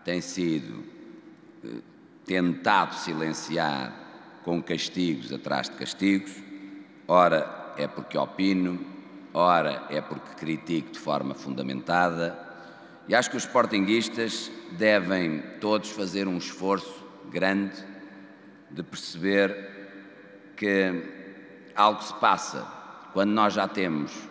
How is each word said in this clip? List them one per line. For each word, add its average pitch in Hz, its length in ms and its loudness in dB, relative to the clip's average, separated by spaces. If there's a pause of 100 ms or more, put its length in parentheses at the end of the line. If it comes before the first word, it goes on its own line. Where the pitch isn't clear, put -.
tem 87 160 0
sido, 78 640 -2 (800)
eh, 58 160 -10 (460)
tentado 92 680 4
silenciar 78 960 -2 (540)
com 85 180 0
castigos 82 680 -2
atrás 67 380 -4
de - 60 -16
castigos, 98 540 0 (800)
ora 85 680 4
é 73 80 -2
porque 73 320 -6
opino, 90 680 2 (480)
ora 82 560 4
é 73 140 -2
porque - 320 -10
critico 78 580 -2
de - 60 -12
forma 69 360 -2
fundamentada, 82 1040 0 (680)
e 104 60 4
acho 120 160 4
que 127 80 -4
os - 60 -4
sportinguistas 110 1040 2 (220)
devem 90 680 4 (160)
todos 107 300 0
fazer 98 400 -2
um 90 80 0
esforço 92 680 -2 (280)
grande 98 520 0 (880)
de 73 120 -8
perceber - 1700 -2
que - 1200 -2
algo 104 280 6
se - 140 -10
passa 90 460 2 (520)
quando 101 160 4
nós 104 240 4
já 98 120 2
temos 80 460 -2 (180)